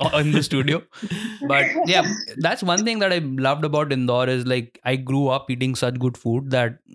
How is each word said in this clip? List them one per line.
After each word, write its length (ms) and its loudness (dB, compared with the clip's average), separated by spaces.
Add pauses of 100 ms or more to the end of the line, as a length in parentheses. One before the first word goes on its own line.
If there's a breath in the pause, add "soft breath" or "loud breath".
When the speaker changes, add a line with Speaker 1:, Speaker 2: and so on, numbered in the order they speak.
(200)
Speaker 1:
in 140 2
the 100 2
studio. 380 0 (680 loud breath)
But, 180 4 (220)
yeah, 160 4 (220)
Speaker 2:
<laughs> 120 -14 (100)
Speaker 1:
that's 140 -2
one 220 2
thing 160 0
that 140 2
I 60 2
loved 440 0
about 300 0
Indore 340 2
is, 180 -2
like, 380 -2
I 140 0
grew 320 0
up 200 -2
eating 260 -2
such 220 -2
good 200 -2
food 340 -2
that 260 0 (180)